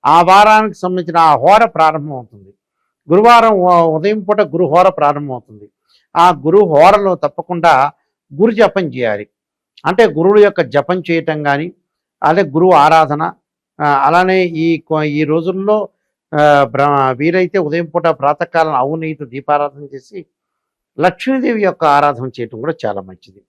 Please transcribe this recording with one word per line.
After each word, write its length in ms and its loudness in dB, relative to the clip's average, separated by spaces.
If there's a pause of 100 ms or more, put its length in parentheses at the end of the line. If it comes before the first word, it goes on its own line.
ఆ 120 4 (120)
వారానికి 540 4
సంబంధించిన 360 -4 (120)
ఆ 20 4 (120)
హోర 180 4 (140)
ప్రారంభం 420 -2
అవుతుంది. 320 -20 (600)
గురువారం 440 4 (120)
ఉ-, 300 2
ఉదయం 240 -4
పూట 200 -2
గురుహోర 480 0
ప్రారంభం 480 -2
అవుతుంది. 300 -20 (500)
ఆ 120 6 (160)
గురుహోరలో 720 4 (100)
తప్పకుండా 480 -2 (680)
గురు 200 2
జపం 340 0
చేయాలి. 320 -4 (600)
అంటే 180 2 (120)
గురువుల 280 2
యొక్క 160 -2 (140)
జపం 360 -2
చేయటం 380 -4
కానీ, 180 -2 (560)
అదే 200 0 (120)
గురువు 200 4 (100)
ఆరాధన, 380 2 (600)
ఆ, 20 0 (200)
అలానే 320 2 (260)
ఈ 40 0 (200)
కొ-, 160 -2 (160)
ఈ 20 0 (100)
రోజుల్లో, 440 -2 (640)
ఆ, 20 4 (320)
బ్ర-, 460 0
వీలైతే 380 -2 (100)
ఉదయం 180 -6
పూట 200 -4 (160)
ప్రాతకాలం 580 -2
ఆవు 220 -4
నెయ్యితో 220 -10 (100)
దీపారాధన 500 -6 (100)
చేసి 320 -18 (760)
లక్ష్మీదేవి 680 -4
యొక్క 160 -6
ఆరాధన 440 0 (120)
చేయటం 240 -12
కూడా 100 -6 (120)
చాలా 140 -6
మంచిది. 480 -20